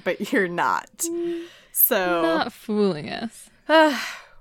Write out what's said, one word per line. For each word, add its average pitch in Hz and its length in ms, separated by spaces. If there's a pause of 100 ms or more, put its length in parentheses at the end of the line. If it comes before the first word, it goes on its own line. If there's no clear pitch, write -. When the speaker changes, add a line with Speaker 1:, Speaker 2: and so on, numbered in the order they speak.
Speaker 1:
but 196 280
you're 202 160
not." 160 580 (640)
So 349 500
Speaker 2:
Not 330 320
fooling 196 560
us. - 400 (180)
Speaker 1:
<sighs> 302 320 (420)